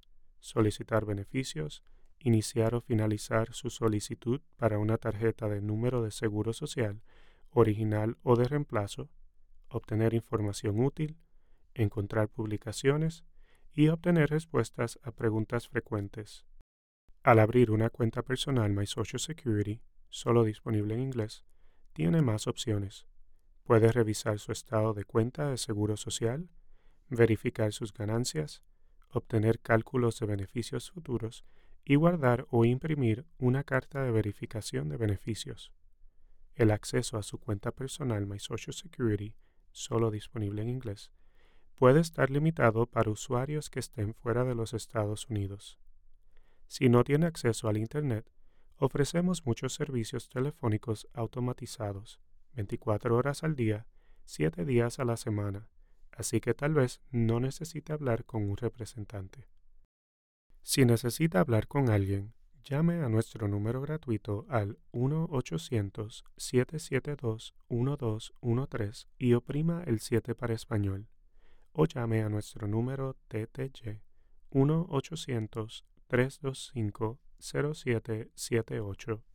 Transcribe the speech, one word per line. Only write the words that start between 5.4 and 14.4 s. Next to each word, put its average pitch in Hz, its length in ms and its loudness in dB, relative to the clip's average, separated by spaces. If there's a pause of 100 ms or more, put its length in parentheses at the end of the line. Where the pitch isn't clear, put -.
de 104 140 -2
número 113 420 0
de 107 80 -4
seguro 107 400 -2
social, 113 500 -4 (480)
original 107 760 4
o 123 120 6
de 120 100 4
reemplazo, 131 640 -4 (600)
obtener 113 440 0
información 107 720 0
útil, 151 340 -2 (580)
encontrar 107 540 0
publicaciones 135 960 -2 (480)
y 147 160 6
obtener 165 420 4
respuestas 127 720 -2